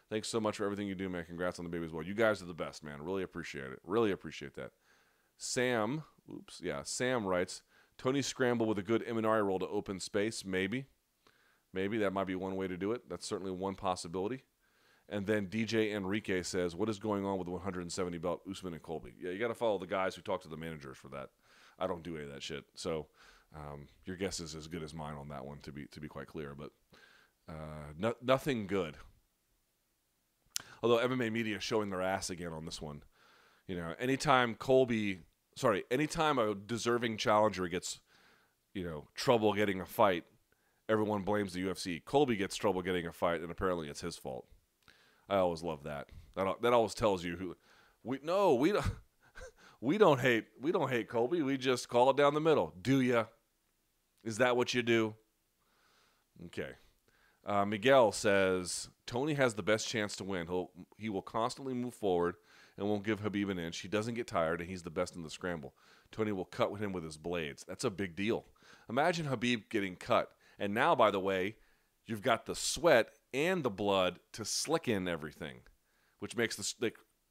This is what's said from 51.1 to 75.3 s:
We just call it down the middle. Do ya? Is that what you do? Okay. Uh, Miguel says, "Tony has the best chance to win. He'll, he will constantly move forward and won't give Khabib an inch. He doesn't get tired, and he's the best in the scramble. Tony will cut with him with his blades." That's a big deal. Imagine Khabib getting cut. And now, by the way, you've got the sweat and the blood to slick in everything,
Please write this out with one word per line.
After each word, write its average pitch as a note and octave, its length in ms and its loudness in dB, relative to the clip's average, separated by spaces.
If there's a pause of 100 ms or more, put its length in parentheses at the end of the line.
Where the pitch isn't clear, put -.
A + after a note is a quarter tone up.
We C3+ 120 0
just B2+ 320 0
call B2 220 6
it C3 80 6
down C#3+ 160 6
the D3+ 80 2
middle. B2+ 400 4
Do C3+ 180 4
ya? A#2+ 260 4 (1000)
Is G#2+ 160 -4
that B2 180 4
what B2 160 2
you B2 80 2
do? A2+ 320 2 (1300)
Okay. C#2 240 -10 (720)
Uh, G2+ 180 2
Miguel A2 480 6
says, F#2+ 800 2 (160)
"Tony C#3 300 -2
has C3 180 2
the G#2 80 -8
best G#2+ 260 2
chance G#2 280 -2
to - 80 -6
win. F#2 240 -4
He'll, F2+ 240 -2 (260)
he A2 120 -6
will F#2+ 120 -2
constantly B2 540 -4
move B2 180 -4
forward F2 420 2 (400)
and G2 120 -2
won't G#2 160 0
give G#2 180 0
Khabib G2+ 300 0
an F#2 80 -2
inch. E2+ 200 -4
He - 80 -10
doesn't G#2+ 280 -2
get A#2 100 -4
tired, E2+ 360 0
and E2+ 80 -8
he's F#2 140 -8
the F2 60 -8
best F2 260 -2
in F2+ 60 -10
the D#2 80 -10
scramble. E2 460 -8 (360)
Tony G#2+ 200 -2
will F#2 140 -4
cut G#2+ 260 -2
with G2+ 100 -8
him G#2 100 -4
with F2+ 120 -4
his D#2 140 -10
blades." D#2+ 500 -6
That's F#2 160 -10
a B2 80 0
big F2+ 240 -6
deal. G2+ 300 -2 (440)
Imagine D#3 380 0
Khabib A#2+ 420 -2
getting G2 260 -2
cut. - 360 0 (260)
And G2+ 160 -2
now, D3 220 4
by A2+ 160 6
the G2 80 2
way, F#2+ 360 0 (500)
you've G#2+ 160 -6
got A2+ 240 2
the F2+ 100 -6
sweat C3 560 4 (220)
and E3 300 2
the B2+ 60 2
blood F#2+ 500 2 (140)
to A2 100 -8
slick - 460 -2
in F#2+ 180 2
everything, D2+ 520 -6 (600)